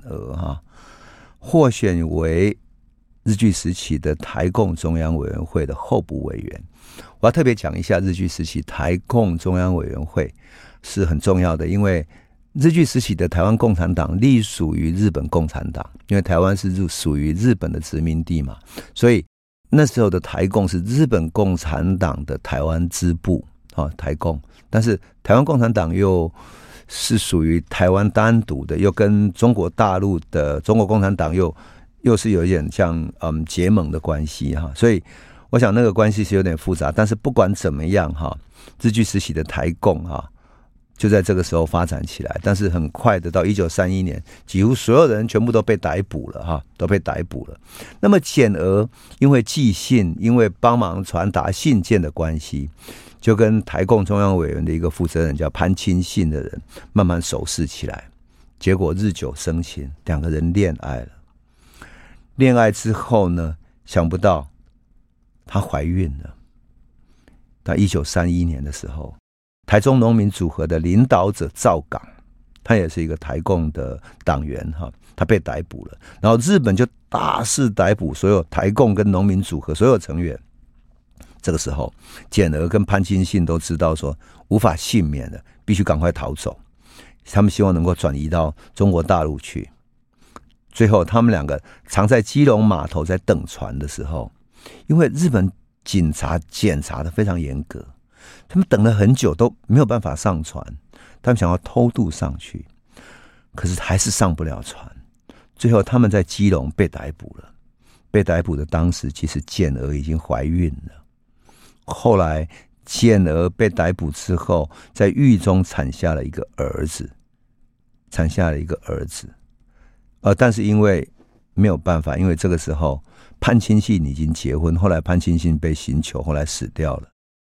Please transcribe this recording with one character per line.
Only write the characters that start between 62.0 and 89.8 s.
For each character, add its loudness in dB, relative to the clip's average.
恋 4
爱 4
之 -4
后 0
呢， -2
想 0
不 -2
到 2
她 -2
怀 -4
孕 -2
了。 -18
到 -2
一 4
九 0
三 0
一 0
年 -4
的 -8
时 -12
候， -12
台 4
中 4
农 4
民 2
组 -4
合 -4
的 -2
领 4
导 2
者 -6
赵 2
港， -8
他 2
也 0
是 -4
一 -4
个 -4
台 -8
共 0
的 -8
党 -2
员 -8
哈， -10
他 -2
被 2
逮 -6
捕 -16
了。 -20
然 4
后 6
日 4
本 4
就 2
大 -2
肆 0
逮 2
捕 -4
所 0
有 4
台 -2
共 4
跟 2
农 2
民 2
组 -6
合 -6
所 2
有 6
成 -6
员， -6
这 -2
个 0
时 -4
候， -6
简 2
娥 -2
跟 2
潘 2
金 2
信 0
都 0
知 -4
道 2
说 -6
无 4
法 2
幸 0
免 -6
了， -16
必 2
须 2
赶 2
快 2
逃 -6
走。 -10
他 4
们 6
希 -2
望 4
能 0
够 2
转 -2
移 -6
到 -2
中 2
国 2
大 2
陆 -4
去。 -12